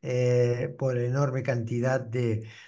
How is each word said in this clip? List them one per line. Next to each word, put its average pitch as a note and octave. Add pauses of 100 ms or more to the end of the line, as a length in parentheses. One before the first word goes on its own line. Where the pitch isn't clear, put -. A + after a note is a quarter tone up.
eh, B2
por C3
la A#2+
enorme C3
cantidad B2
de, A#2 (220)